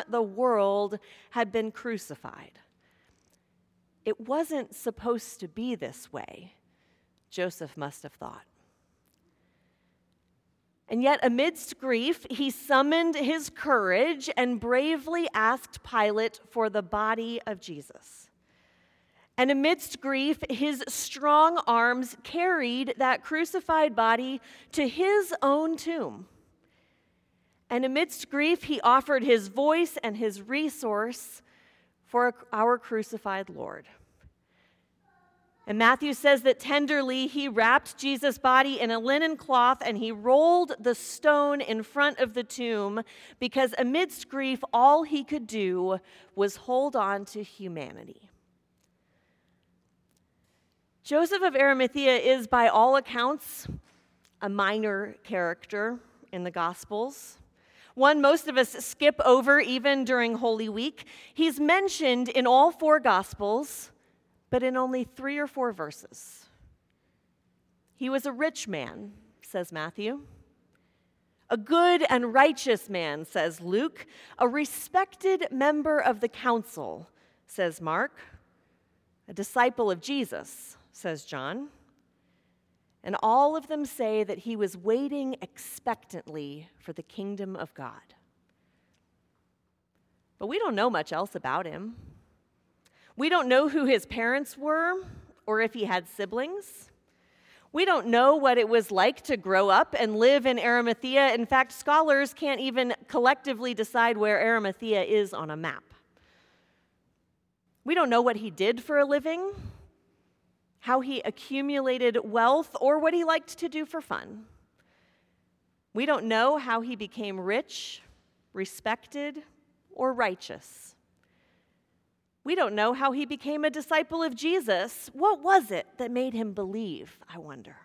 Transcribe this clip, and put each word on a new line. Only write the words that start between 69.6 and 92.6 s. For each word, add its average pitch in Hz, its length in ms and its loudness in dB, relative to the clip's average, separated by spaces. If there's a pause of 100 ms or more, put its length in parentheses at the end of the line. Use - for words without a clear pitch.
Matthew. 208 520 -8 (1200)
"A 240 80 0
good 339 460 4
and 240 300 2
righteous 269 540 4
man," 160 380 -6
says 170 340 -4
Luke. 196 460 -4 (320)
"A 247 100 2
respected 349 1040 -2
member 294 480 2
of 226 200 2
the 233 100 -2
council," 165 800 -4 (380)
says 170 340 -4
Mark. 170 400 -4 (1080)
"A - 60 -16
disciple 240 560 0
of 170 120 -2
Jesus," - 760 -8 (160)
says 160 320 -10
John. 165 460 -10 (1300)
And 196 180 -6
all 277 340 4
of 285 120 -8
them 294 180 -6
say 220 380 -2
that 190 160 -8
he 226 160 -8
was 190 220 -4
waiting 262 640 -2
expectantly 156 1400 -10
for - 140 -18
the 160 120 -14
kingdom 196 520 -10
of - 180 -12
God. - 420 -16 (2250)
But 202 100 -10
we 302 100 -4
don't 359 180 -2
know 220 140 2
much 165 240 -4
else 185 220 -6
about 170 300 -4
him. 185 300 -12 (1200)